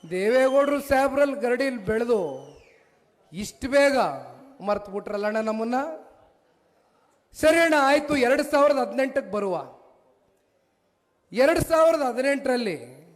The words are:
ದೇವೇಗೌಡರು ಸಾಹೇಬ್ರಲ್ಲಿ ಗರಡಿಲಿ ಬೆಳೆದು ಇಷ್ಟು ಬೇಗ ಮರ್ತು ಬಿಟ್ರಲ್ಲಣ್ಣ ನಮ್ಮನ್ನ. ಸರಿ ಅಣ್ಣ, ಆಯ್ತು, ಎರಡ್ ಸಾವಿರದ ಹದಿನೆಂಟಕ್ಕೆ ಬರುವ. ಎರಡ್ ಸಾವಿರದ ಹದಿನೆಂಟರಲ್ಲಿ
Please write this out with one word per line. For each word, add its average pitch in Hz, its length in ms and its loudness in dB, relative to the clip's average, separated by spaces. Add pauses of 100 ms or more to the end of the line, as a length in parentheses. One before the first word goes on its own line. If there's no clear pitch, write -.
ದೇವೇಗೌಡರು 262 720 2
ಸಾಹೇಬ್ರಲ್ಲಿ 277 540 0
ಗರಡಿಲಿ 240 500 -2
ಬೆಳೆದು 226 340 0 (1120)
ಇಷ್ಟು 214 360 -10
ಬೇಗ 277 280 4 (640)
ಮರ್ತು 202 300 -4
ಬಿಟ್ರಲ್ಲಣ್ಣ 208 460 -6
ನಮ್ಮನ್ನ. 220 380 -4 (1600)
ಸರಿ 320 260 4
ಅಣ್ಣ, 330 200 4
ಆಯ್ತು, 294 380 2
ಎರಡ್ 269 260 2
ಸಾವಿರದ 285 340 2
ಹದಿನೆಂಟಕ್ಕೆ 262 540 -4
ಬರುವ. 185 420 -6 (1600)
ಎರಡ್ 285 280 2
ಸಾವಿರದ 320 420 4
ಹದಿನೆಂಟರಲ್ಲಿ 240 1000 -2 (140)